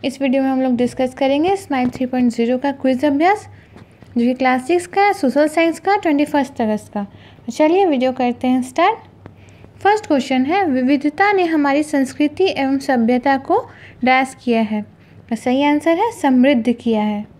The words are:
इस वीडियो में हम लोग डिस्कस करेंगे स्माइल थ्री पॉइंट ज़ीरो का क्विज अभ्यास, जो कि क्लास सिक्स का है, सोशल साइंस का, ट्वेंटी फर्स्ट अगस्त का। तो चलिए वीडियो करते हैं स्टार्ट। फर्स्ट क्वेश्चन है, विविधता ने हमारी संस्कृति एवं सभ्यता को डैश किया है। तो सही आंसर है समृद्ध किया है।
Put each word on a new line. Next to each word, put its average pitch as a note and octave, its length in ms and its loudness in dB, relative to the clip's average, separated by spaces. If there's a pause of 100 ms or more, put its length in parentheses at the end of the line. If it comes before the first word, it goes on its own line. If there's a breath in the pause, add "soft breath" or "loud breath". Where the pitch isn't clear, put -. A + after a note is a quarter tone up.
इस C4+ 160 -6
वीडियो C4+ 220 0
में C4+ 60 0
हम C4 120 0
लोग B3+ 140 0
डिस्कस B3+ 380 -2
करेंगे C#4+ 420 0
स्माइल C4 340 -4
थ्री B3+ 160 -6
पॉइंट B3+ 260 0
ज़ीरो A#3 260 -2
का C#4 140 -2
क्विज C4 340 0
अभ्यास, E4 420 2 (680 loud breath)
जो A#3 80 2
कि B3+ 80 2
क्लास B3+ 340 0
सिक्स F4 200 0
का - 140 -2
है, G4+ 120 4
सोशल D4 340 2
साइंस E4 320 0
का, G4 160 0
ट्वेंटी D4+ 300 0
फर्स्ट C4+ 360 -4
अगस्त G#3+ 320 -4
का। G#3 100 -6 (420 loud breath)
तो A#3+ 60 -10
चलिए E4+ 340 2
वीडियो C4 260 0
करते B3 360 -2
हैं B3+ 140 0
स्टार्ट। F4+ 360 0 (880 loud breath)
फर्स्ट G#4+ 220 2
क्वेश्चन C4 400 0
है, F#4+ 200 0
विविधता D4 680 0
ने F#4+ 120 2
हमारी D4+ 400 0
संस्कृति D4 640 0 (100)
एवं C4+ 220 0
सभ्यता B3+ 580 0
को E4+ 220 0 (440 loud breath)
डैश C4 400 0
किया A3+ 180 0
है। G#3+ 200 -2 (480 loud breath)
तो A#3 60 -2
सही C4 280 0
आंसर D4 340 2
है A4 140 0
समृद्ध B3+ 640 2
किया A3+ 300 -2
है। G#3+ 220 -4 (140)